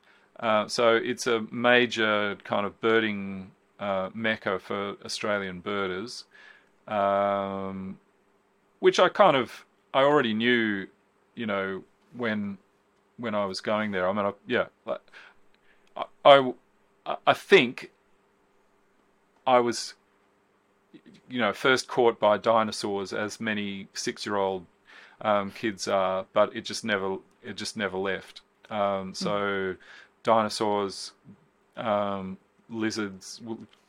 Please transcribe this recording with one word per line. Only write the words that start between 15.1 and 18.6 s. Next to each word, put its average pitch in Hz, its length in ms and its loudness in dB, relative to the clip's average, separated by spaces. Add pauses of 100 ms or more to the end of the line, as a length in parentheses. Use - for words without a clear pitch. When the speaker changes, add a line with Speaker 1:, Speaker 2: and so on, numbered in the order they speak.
Speaker 1:
I, 139 560 6 (540)
I, 78 100 -4 (100)
I 139 60 8
think - 600 2 (1500)